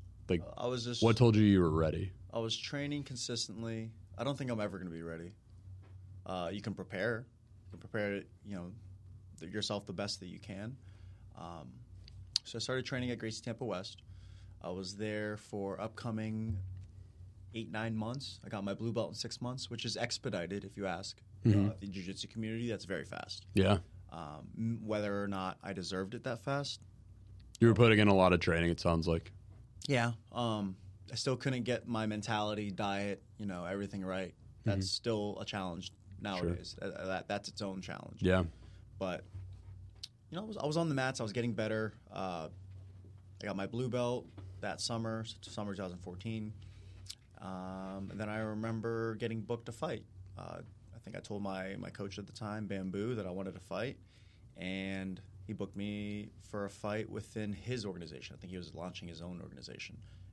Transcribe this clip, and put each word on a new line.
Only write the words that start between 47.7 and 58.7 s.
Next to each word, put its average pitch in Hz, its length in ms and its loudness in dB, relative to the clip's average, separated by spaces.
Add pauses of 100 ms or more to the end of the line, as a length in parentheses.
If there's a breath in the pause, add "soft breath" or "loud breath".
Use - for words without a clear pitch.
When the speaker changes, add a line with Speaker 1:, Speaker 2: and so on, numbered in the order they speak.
Speaker 2:
and 98 80 -8
then 107 80 -2
I 107 120 -2
remember 113 760 0
getting 113 260 -2
booked 117 280 -4
a - 20 -8
fight. 113 320 -2 (340)
Uh, 87 200 -8 (360)
I - 120 -16
think 90 100 -10
I 92 60 -6
told 101 200 -4
my, 95 360 -2
my 92 120 -6
coach 101 300 -6
at 101 80 -8
the - 60 -18
time, 107 340 -4
Bamboo, 98 480 0
that 101 100 -2
I 90 60 -4
wanted 95 220 -4
to 92 80 -12
fight. 107 360 -2 (600 soft breath)
And 95 640 -4 (260)
he 107 60 -4
booked 98 240 -6
me 104 540 -4 (200)
for 101 140 -2
a 98 40 -6
fight 107 400 -2
within 104 440 -4
his 113 320 -4
organization. 85 520 -8
I - 40 -16
think 90 100 -10
he 92 60 -6
was 82 180 -8